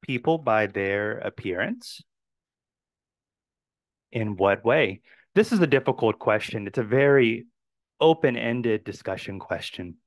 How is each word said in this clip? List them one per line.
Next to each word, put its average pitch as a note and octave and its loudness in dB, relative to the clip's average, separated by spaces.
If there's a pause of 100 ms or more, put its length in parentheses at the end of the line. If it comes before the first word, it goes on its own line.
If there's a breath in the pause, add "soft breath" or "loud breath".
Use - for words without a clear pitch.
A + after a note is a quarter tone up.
people C#3 -2
by A2 0
their G2+ -4
appearance? G#2 -8 (2000)
In G#2+ -4
what G2 2
way? A#2 2 (320 soft breath)
This G#3+ 4
is G#3 2
a E3 4
difficult B2+ 2
question. G#2+ -2
It's G2 -6
a B2+ -2
very C3 2 (540)
open-ended A#2+ 0
discussion F#2+ -10
question. - -10 (100)